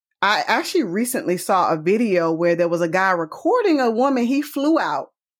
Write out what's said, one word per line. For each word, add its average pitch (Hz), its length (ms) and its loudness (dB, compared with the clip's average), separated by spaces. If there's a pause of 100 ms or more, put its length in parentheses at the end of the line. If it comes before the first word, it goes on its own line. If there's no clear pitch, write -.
(220)
I 190 260 2
actually 311 360 0
recently 202 540 -2
saw 175 340 0
a 160 100 -2
video 180 500 2
where 170 240 0
there 170 140 0
was 170 120 -2
a 170 80 0
guy 185 220 2
recording 311 680 0
a 247 100 2
woman. 240 360 0
He 277 160 0
flew 294 360 0
out. 147 300 -2 (320)